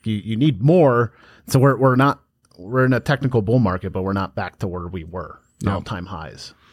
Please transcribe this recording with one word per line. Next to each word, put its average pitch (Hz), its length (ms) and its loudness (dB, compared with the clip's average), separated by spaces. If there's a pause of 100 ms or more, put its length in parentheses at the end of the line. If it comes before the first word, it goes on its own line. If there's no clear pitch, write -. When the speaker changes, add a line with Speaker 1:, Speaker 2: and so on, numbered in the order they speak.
Speaker 1:
you, 110 120 -2
you 107 200 -6
need 123 260 0
more. 135 500 4 (340)
So 135 140 4
we're, 135 160 4
we're 127 200 2
not, 135 240 2 (380)
we're 120 260 -2
in 127 100 2
a 117 60 0
technical 131 420 0
bull 110 180 2
market, 92 300 0
but 95 120 -6
we're 95 100 -2
not 98 220 -4
back - 260 -10
to 110 80 -4
where 87 200 -8
we 85 160 -10
were, 85 340 -12 (240)
Speaker 2:
No. 101 120 0
Speaker 1:
all-time 92 320 -8
highs. 80 460 -14 (200)